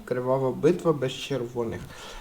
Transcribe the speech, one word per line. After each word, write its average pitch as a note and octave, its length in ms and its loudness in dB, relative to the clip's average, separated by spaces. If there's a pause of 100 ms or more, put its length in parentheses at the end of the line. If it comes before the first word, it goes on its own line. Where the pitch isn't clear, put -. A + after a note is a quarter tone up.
кривава B2+ 460 2
битва D#3+ 420 4
без C3 200 0
червоних. A#2+ 680 -4 (400)